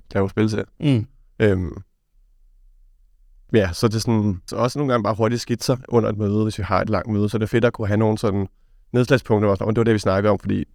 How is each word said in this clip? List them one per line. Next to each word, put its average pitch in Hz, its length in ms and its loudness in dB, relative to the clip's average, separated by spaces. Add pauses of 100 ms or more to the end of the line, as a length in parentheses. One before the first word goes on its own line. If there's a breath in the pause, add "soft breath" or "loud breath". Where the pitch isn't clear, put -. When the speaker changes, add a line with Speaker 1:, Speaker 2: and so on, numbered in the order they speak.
(140)
Speaker 1:
laver 98 140 0
spil 110 220 0
til. 104 140 -4 (160)
Speaker 2:
Mm. 131 280 0 (320)
Speaker 1:
Øhm, 92 420 0 (1700)
ja, 98 200 4
så 120 140 0
det 107 80 0
er 110 40 0
sådan, 104 480 0
så - 80 -10
også 123 240 -2
nogle 135 140 0
gange 117 100 0
bare 104 120 0
hurtige 113 240 0
skitser 123 380 -2 (100)
under 110 220 2
et 107 80 -4
møde, 104 260 0
hvis 110 140 -4
vi 98 60 -4
har 92 180 0
et 104 80 -2
langt 104 220 -2
møde, 101 180 0
så 113 80 -4
det 107 60 -2
er 107 40 -4
fedt 117 180 0
at 120 80 2
kunne 110 140 -6
have 104 100 2
nogle 110 200 2
sådan 98 300 -2 (460)
nedslagspunkter, 117 540 2
hvor 98 80 2
sådan, 101 120 -4
"Åh, 110 40 0
det 107 60 0
var 117 60 4
det, 113 100 2
vi 104 60 2
snakkede 101 320 0
om," 95 80 0
fordi 98 240 -4 (120)